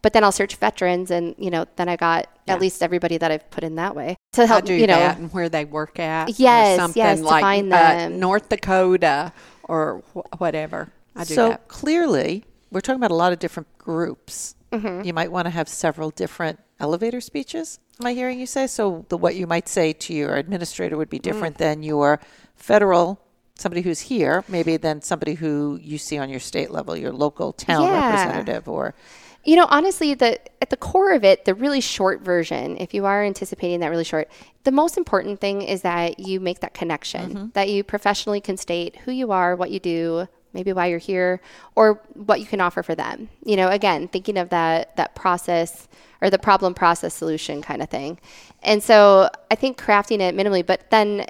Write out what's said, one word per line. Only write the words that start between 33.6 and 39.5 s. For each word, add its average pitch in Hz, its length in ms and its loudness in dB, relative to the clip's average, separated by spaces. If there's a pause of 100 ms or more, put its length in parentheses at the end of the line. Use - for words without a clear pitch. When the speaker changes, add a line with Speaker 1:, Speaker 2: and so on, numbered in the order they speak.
Speaker 1:
that 165 100 -4
really 170 140 -2
short, 156 240 -4 (380)
the 269 60 2
most 302 280 0
important 202 420 -2
thing 196 220 -4
is 190 180 -4
that 170 380 -4
you 190 200 -6
make 175 200 -6
that - 160 -10
connection, 175 580 -8
Speaker 3:
Mm-hmm. 196 200 -10
Speaker 1:
that 196 160 0
you 202 140 0
professionally 208 560 -2
can 196 160 -6
state 175 420 -6
who - 140 -10
you 254 200 -2
are, 180 240 2